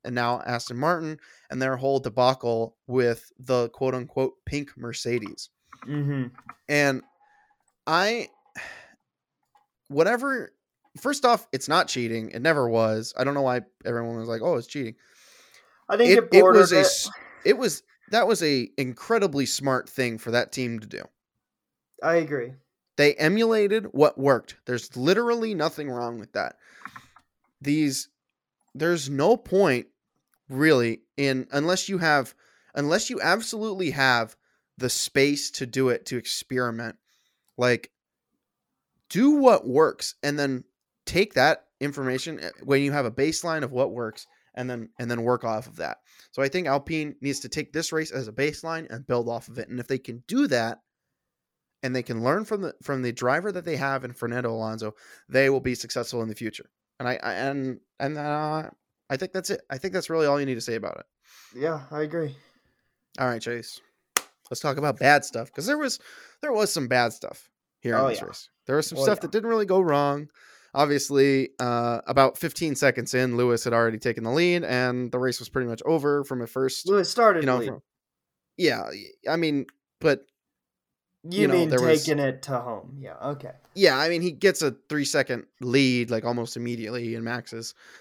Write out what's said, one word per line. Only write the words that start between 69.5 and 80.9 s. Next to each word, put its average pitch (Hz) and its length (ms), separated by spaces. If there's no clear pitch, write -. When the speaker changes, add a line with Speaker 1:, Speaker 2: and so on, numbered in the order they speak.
Speaker 1:
really 214 160
go 185 140
wrong. 143 480
Obviously, 139 840
uh, 120 480
about 131 320
fifteen 156 360
seconds 127 380
in, 127 240
Lewis 120 280
had 117 80
already 113 260
taken 117 260
the 117 60
lead, 175 340
and 123 480
the 127 60
race 127 200
was 120 100
pretty 127 200
much 113 160
over 143 400
from 131 180
a 117 40
first, 131 420
Speaker 2:
Lewis 196 220
started 208 320
Speaker 1:
you 139 40
know, 127 120
Speaker 2:
lead. 117 100
Speaker 1:
from, - 140
yeah, 131 280
y-, 85 260
I 160 80
mean, 151 300
but, 147 220